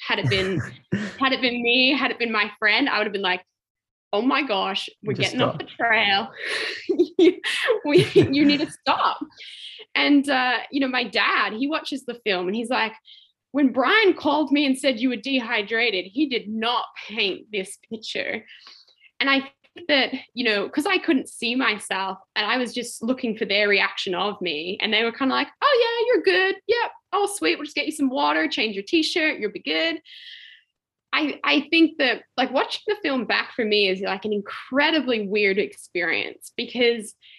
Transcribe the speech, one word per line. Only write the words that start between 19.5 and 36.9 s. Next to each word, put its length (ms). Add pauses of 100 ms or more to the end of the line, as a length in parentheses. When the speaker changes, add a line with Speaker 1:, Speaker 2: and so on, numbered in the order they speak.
Speaker 1:
think 140
that, 240 (220)
you 100
know, 240
'cause 180
I 120
couldn't 300
see 280
myself 600 (180)
and 100
I 120
was 160
just 280
looking 340
for 80
their 240
reaction 460
of 260
me. 400
And 120
they 120
were 80
kinda 220
like, 140 (140)
"Oh 220
yeah, 300
you're 100
good. 320 (120)
Yep. 220 (220)
Oh, 140
sweet. 300
We'll 80
just 120
get 100
you 60
some 180
water, 380
change 280
your 80
t-shirt. 560
You'll 120
be 80
good." 400 (1120)
I, 300
I 280
think 280
that, 240 (140)
like, 160
watching 340
the 160
film 220
back 300
for 100
me 240
is, 140
like, 240
an 60
incredibly 960
weird 320
experience 960
because 600 (240)